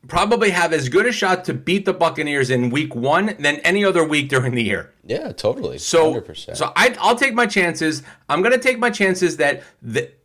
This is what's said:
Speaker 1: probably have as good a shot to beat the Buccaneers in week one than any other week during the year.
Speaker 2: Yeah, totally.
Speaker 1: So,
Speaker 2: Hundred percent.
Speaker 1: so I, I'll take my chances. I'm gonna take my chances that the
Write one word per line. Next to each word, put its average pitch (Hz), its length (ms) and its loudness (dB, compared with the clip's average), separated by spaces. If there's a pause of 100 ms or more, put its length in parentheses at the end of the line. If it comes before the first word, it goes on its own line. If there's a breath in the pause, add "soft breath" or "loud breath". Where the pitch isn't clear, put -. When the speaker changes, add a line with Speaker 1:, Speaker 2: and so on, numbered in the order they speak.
Speaker 1:
probably 202 440 2
have 170 240 0
as 135 160 -2
good 202 160 4
a 247 60 0
shot 185 340 0
to 143 80 -4
beat 185 320 -2
the 185 80 0
Buccaneers 147 560 0
in 123 180 2
week 139 260 -2
one 165 440 0
than 147 220 0
any 190 260 0
other 175 180 2
week 147 240 0
during 127 260 0
the 117 80 0
year. 92 300 -4 (140)
Speaker 2:
Yeah, 220 260 -6
totally. 131 460 -4
Speaker 1:
So, 165 320 2
Speaker 2:
Hundred 117 160 -6
percent. - 320 -14
Speaker 1:
so - 180 -4
I, 226 240 2
I'll 233 160 4
take 269 160 0
my 240 140 2
chances. 160 560 0 (260 loud breath)
I'm 151 140 0
gonna 247 160 4
take 254 200 0
my 240 120 0
chances 185 480 0
that 143 240 0 (180 loud breath)
the 117 300 -6 (140)